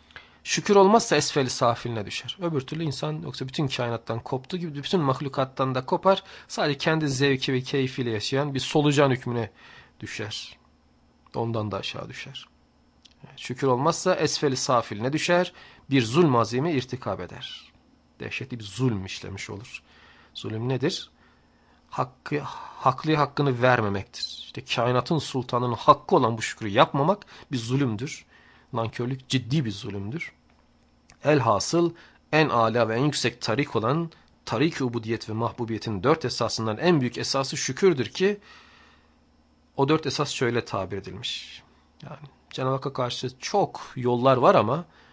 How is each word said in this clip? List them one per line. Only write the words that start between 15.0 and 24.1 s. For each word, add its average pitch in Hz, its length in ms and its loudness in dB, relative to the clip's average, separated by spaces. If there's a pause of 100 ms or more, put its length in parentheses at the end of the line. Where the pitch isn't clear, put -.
düşer. 175 400 0 (360)
Bir 131 120 4
zulm 131 340 4
azimi 120 360 2
irtikab 120 480 -4
eder. - 520 -14 (480)
Dehşetli - 400 -8
bir 110 40 -12
zulm 104 420 -2
işlemiş 95 440 -10
olur. 101 340 -14 (500)
Zulüm 110 360 -6
nedir? 135 420 -2 (800)
Hakkı, - 500 -4 (400)
haklıya 147 400 2
hakkını 135 420 0
vermemektir. 110 840 0